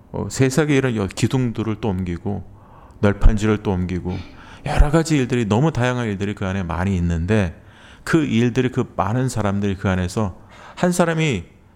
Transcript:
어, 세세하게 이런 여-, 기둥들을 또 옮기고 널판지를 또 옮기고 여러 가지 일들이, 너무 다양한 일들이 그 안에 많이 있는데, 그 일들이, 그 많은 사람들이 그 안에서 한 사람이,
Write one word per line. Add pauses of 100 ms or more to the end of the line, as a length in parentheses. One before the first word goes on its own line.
(120)
어,
세세하게
이런
여-,
기둥들을
또
옮기고 (560)
널판지를
또
옮기고 (520)
여러
가지
일들이,
너무
다양한
일들이
그
안에
많이
있는데, (460)
그
일들이,
그
많은
사람들이
그
안에서 (380)
한
사람이, (320)